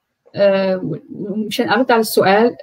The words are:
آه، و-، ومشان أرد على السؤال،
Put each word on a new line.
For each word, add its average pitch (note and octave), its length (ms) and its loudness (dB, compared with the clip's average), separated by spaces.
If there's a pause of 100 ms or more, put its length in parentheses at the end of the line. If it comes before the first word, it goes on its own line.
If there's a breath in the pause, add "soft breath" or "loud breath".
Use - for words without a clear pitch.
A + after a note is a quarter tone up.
(340)
آه، G3 420 2
و-، E3 220 -8 (160)
ومشان G#3 540 -6
أرد B3 220 0
على A3+ 100 4
السؤال، G#3+ 640 2